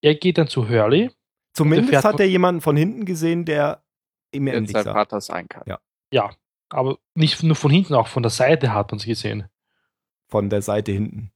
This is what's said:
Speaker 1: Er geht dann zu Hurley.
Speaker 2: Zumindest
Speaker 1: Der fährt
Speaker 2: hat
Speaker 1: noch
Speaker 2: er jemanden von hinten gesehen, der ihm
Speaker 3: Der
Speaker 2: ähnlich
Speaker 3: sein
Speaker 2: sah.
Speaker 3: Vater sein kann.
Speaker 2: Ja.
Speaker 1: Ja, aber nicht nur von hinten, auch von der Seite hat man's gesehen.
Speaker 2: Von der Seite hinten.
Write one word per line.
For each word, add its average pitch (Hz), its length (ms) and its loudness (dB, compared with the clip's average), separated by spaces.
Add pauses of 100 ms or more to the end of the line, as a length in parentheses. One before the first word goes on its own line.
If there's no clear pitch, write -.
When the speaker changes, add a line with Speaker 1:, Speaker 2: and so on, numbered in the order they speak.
Speaker 1:
Er 151 140 4
geht 170 220 0
dann 160 100 2
zu 113 200 -4
Hurley. 120 440 2 (420)
Speaker 2:
Zumindest 160 380 2
Speaker 1:
Der 139 100 4
fährt 131 40 0
Speaker 2:
hat 214 80 4
Speaker 1:
noch - 80 -4
Speaker 2:
er 196 80 4
jemanden 180 320 2
von 151 160 0
hinten 196 280 -2
gesehen, 170 400 -2
der 147 380 -2 (500)
ihm 135 140 -2
Speaker 3:
Der 127 80 -2
Speaker 2:
ähnlich 107 160 -4
Speaker 3:
sein 107 140 0
Speaker 2:
sah. 107 80 -6
Speaker 3:
Vater 104 280 -2
sein 87 260 -10
kann. - 200 -20
Speaker 2:
Ja. - 120 -10 (340)
Speaker 1:
Ja, 104 180 0 (380)
aber 131 280 -4 (180)
nicht 156 280 0
nur 160 120 4
von 143 160 0
hinten, 170 220 2
auch 117 140 2
von 127 160 -4
der 113 60 2
Seite 127 440 2
hat 101 180 -2
man's 107 140 -10
gesehen. 107 420 -6 (840)
Speaker 2:
Von 101 200 0
der 101 120 0
Seite 104 300 -2
hinten. 104 440 -6